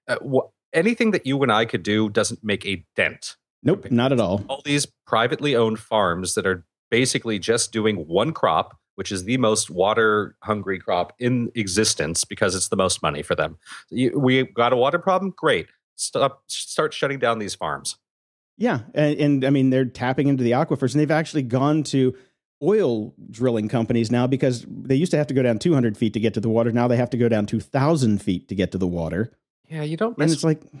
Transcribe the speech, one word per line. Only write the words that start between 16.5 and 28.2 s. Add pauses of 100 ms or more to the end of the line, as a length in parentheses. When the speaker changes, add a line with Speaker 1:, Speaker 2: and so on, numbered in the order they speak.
Speaker 1:
shutting
down
these
farms. (600)
Speaker 2:
Yeah. (120)
And,
and
I
mean,
they're
tapping
into
the
aquifers,
and
they've
actually
gone
to (480)
oil (180)
drilling
companies
now
because
they
used
to
have
to
go
down
two
hundred
feet
to
get
to
the
water.
Now
they
have
to
go
down
two
thousand